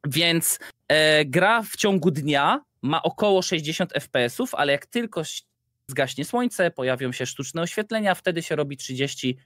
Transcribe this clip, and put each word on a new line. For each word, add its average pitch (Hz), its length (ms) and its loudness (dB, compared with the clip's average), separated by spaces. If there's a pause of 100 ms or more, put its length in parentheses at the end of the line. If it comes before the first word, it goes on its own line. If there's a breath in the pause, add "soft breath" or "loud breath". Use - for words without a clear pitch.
Więc, 165 500 0 (300 loud breath)
e, 156 360 6
gra 180 380 4
w - 140 -10
ciągu 185 340 2
dnia 147 500 2 (220)
ma 147 200 0
około 190 400 2
sześćdziesiąt 160 520 -2
F 139 140 -4
P - 160 0
S-ów, 175 300 -2
ale 143 180 2
jak 143 140 -2
tylko 233 340 -4
ś-, - 220 -8 (460)
zgaśnie 135 360 -4
słońce, 240 460 0
pojawią 127 420 -2
się 123 140 -6
sztuczne - 360 -8
oświetlenia, 208 520 -2
wtedy 170 280 -2
się 165 140 -2
robi 143 200 -2
trzydzieści, 131 680 -4